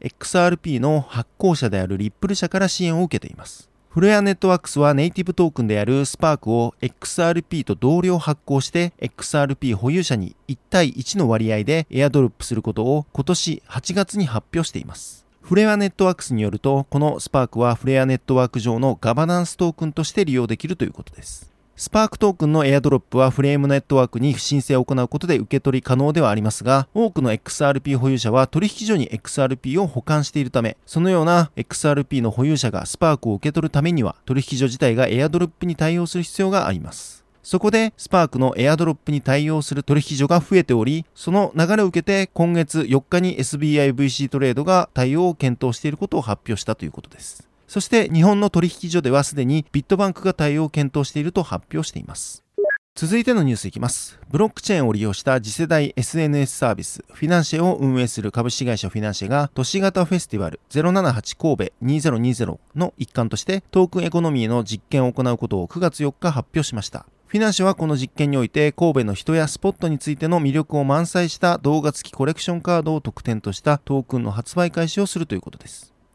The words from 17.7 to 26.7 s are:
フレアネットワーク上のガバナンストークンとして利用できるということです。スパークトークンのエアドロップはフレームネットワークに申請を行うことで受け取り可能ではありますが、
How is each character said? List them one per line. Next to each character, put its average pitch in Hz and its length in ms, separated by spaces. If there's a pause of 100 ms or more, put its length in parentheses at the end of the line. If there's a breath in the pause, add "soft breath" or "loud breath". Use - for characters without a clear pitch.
フ 127 120
レ 135 120
ア 131 60
ネ 131 120
ッ - 20
ト - 180
ワ 127 80
ー 120 40
ク 120 120
上 117 180
の 127 220
ガ 117 140
バ 151 100
ナ 175 140
ン 175 80
ス - 100
ト 170 140
ー 156 40
ク 160 120
ン 151 80
と 160 100
し - 80
て 196 140
利 139 80
用 120 120
で 110 120
き 151 100
る 180 80
と - 80
い - 40
う - 40
こ - 100
と - 120
で - 80
す。 - 340 (220)
ス - 120
パ 220 140
ー 214 40
ク - 100
ト 208 140
ー 175 40
ク 156 100
ン 151 80
の 156 100
エ 139 100
ア 143 60
ド 131 80
ロ 135 80
ッ 104 40
プ - 180
は 131 120
フ 135 120
レ 143 140
ー - 20
ム 139 100
ネ 139 80
ッ 135 60
ト - 140
ワ 127 80
ー 123 40
ク 120 100
に 127 200
申 139 240
請 131 180
を 127 60
行 139 80
う 123 140
こ 151 100
と 175 80
で 165 100
受 107 100
け - 140
取 131 200
り - 20
可 131 120
能 143 200
で 165 80
は 117 80
あ 104 40
り 107 60
ま 107 100
す - 140
が、 135 300